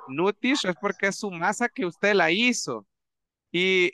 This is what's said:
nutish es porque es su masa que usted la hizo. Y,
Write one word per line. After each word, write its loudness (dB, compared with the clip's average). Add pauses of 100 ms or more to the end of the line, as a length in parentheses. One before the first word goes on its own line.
nutish 0
es -2
porque -2
es -4
su -8
masa -2
que -8
usted 0
la 4
hizo. -2 (640)
Y, 2